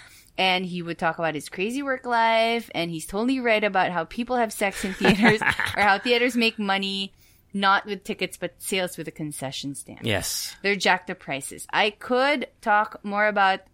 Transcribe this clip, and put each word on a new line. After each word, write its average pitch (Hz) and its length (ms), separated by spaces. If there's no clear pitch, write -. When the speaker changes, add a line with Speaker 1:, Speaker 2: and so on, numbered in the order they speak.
Speaker 1:
And 185 300
he 175 160
would 165 160
talk 160 200
about 160 160
his 143 140
crazy 233 340
work 262 220
life, 226 720
and 170 160
he's 160 160
totally 247 340
right 220 240
about 185 280
how 170 120
people 240 320
have 226 160
sex - 320
in 190 80
theaters 214 480
Speaker 2:
<laughs> - 360
Speaker 1:
or - 60
how 202 180
theaters 240 360
make 226 220
money, 196 540
not 196 300
with 202 160
tickets, 185 340
but 175 220
sales 185 400
with 160 80
a 160 60
concession 139 640
stand. 110 260
Speaker 2:
Yes. - 600
Speaker 1:
They're 202 120
jacked 185 340
up 220 120
prices. - 500
I 202 200
could 254 580
talk 214 420
more 208 240
about 196 320